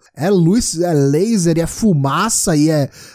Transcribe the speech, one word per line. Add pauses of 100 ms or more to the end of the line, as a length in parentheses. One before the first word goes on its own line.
(140)
É
luz,
é
laser,
e
é
fumaça,
e
é, (260)